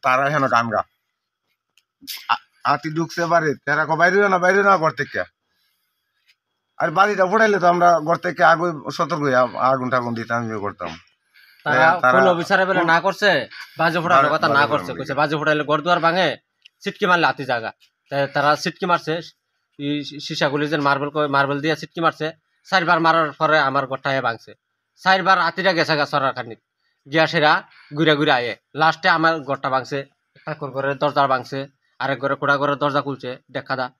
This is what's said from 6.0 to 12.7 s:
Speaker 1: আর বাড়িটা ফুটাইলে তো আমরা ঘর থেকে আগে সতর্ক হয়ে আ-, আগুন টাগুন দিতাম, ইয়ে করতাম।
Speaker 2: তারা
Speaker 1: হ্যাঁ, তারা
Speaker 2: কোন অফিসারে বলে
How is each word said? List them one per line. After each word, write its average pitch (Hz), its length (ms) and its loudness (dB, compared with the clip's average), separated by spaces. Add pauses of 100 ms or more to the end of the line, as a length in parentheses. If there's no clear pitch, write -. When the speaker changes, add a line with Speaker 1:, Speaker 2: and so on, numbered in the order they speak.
Speaker 1:
আর 165 120 -2
বাড়িটা 190 360 2
ফুটাইলে 208 320 2
তো 170 80 2
আমরা 175 340 4
ঘর 160 160 0
থেকে 175 280 -2
আগে 165 460 2
সতর্ক 151 320 -4
হয়ে 135 140 2
আ-, 123 200 0
আগুন 127 340 0
টাগুন 120 240 -2
দিতাম, 117 340 -6
ইয়ে 110 100 -8
করতাম। 90 320 -8 (760)
Speaker 2:
তারা 151 120 0
Speaker 1:
হ্যাঁ, 170 240 4
তারা 127 180 4
Speaker 2:
কোন 135 100 6
অফিসারে 180 360 2
বলে 185 200 0